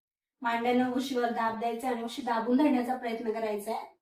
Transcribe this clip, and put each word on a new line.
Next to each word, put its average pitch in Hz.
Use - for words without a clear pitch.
मांड्यांना 247
उशीवर 247
दाब 220
द्यायचा 233
आणि 233
उशी 240
दाबून 240
धरण्याचा 254
प्रयत्न 226
करायचा 214
आहे. -